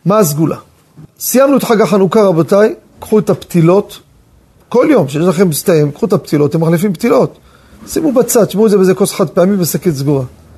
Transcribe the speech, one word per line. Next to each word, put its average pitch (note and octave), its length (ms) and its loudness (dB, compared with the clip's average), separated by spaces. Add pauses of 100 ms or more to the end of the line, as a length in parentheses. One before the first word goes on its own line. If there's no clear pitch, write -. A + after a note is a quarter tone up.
מה G3 140 0
הסגולה? D#3 380 -2 (640)
סיימנו C4+ 380 2
את A3+ 80 0
חג G#3 160 0
החנוכה, G3 420 2
רבותיי, G3 520 2 (260)
קחו - 180 0
את - 120 -2
הפתילות, F3+ 680 0 (760)
כל B3 180 2
יום G3 180 2
שיש D3 140 -4
לכם F3+ 260 0
מסתיים, D3+ 420 0
קחו F3+ 160 -6
את F#3 60 -2
הפתילות, D3 380 0
אתם E3 100 -2
מחליפים E3+ 320 0
פתילות. A#3 460 -2 (480)
שימו D#4 260 -4
בצד, A#3 380 0
שימו G#3+ 160 0
את G#3+ 40 2
זה G3+ 60 2
באיזה F#3+ 180 2
כוס F#3+ 180 -2
חד F3+ 180 -4
פעמי F#3+ 260 0
בשקית E3+ 380 -2
סגורה. C3+ 300 -2 (340)